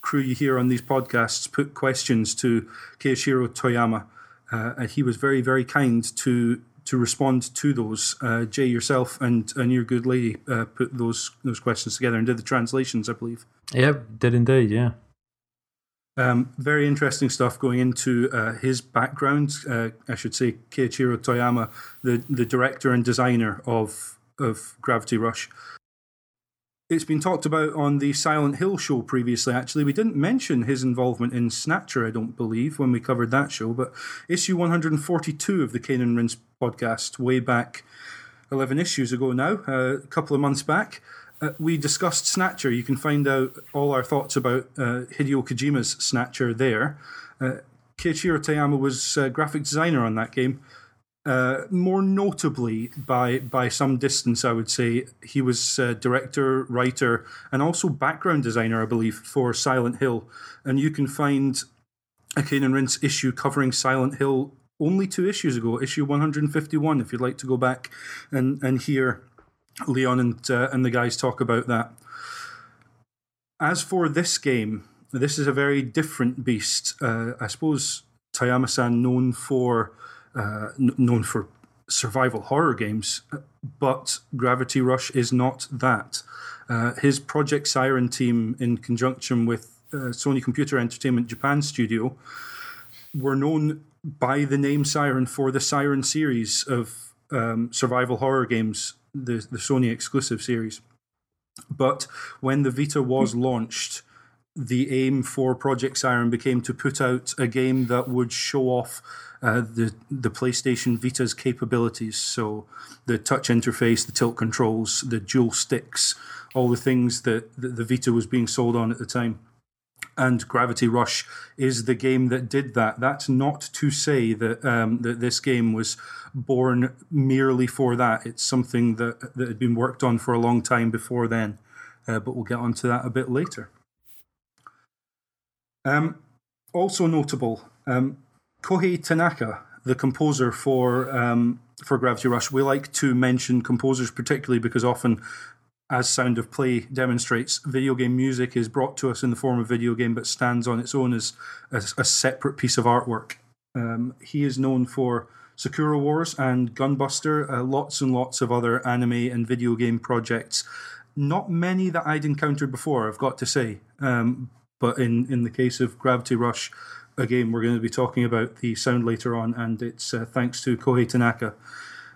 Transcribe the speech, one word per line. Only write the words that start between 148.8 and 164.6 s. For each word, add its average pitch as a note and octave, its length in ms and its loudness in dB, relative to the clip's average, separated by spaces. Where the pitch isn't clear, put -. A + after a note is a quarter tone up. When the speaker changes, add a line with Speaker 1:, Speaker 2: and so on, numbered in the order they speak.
Speaker 1:
to C3 140 -2
us - 120 -6
in C3 60 0
the A#2 80 0
form B2 240 0
of A2 80 -4
video A#2+ 260 0
game A#2 200 0
but A2+ 120 -6
stands A#2+ 400 -2
on A#2 140 0
its A#2+ 140 -8
own B2+ 180 2
as A2 220 -4
a, A2+ 120 -4
a G#2+ 60 0
separate - 520 0
piece - 220 0
of A2+ 80 2
artwork. A#2+ 480 0
Um, A#2 480 -4
he C#3+ 220 -2
is C3 140 0
known C3 280 2
for B2 420 -2
Sakura D3+ 420 0
Wars D3+ 400 0
and B2+ 360 2
Gunbuster, C#3+ 760 0
uh, B2 120 -2
lots C3+ 380 -4
and C3 140 2
lots B2+ 260 -2
of A#2 100 0
other A#2+ 360 0
anime B2 260 2
and A#2+ 340 0
video A#2+ 300 0
game A#2 220 0
projects. A#2 680 -2
Not E3+ 360 0
many F3+ 400 0
that D#3+ 160 -2
I'd D3+ 180 0
encountered D3 460 0
before, B2 380 -2
I've G#2 100 -8
got C3+ 200 0
to B2+ 80 -4
say. A2+ 340 -2
Um, B2+ 480 0